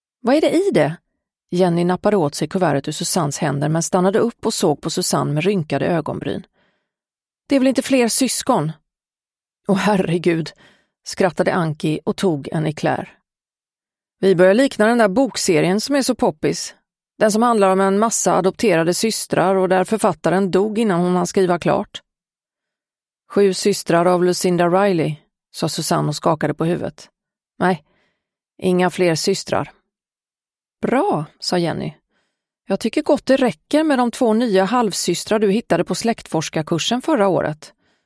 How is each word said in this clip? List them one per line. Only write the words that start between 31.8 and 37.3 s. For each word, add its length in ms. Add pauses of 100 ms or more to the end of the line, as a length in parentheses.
"Jag 140
tycker 220
gott 240
det 100
räcker 480
med 140
de 120
två 220
nya 320
halvsystrar 760
du 120
hittade 340
på 100
släktforskarkursen 1080
förra 260
året. 460 (320)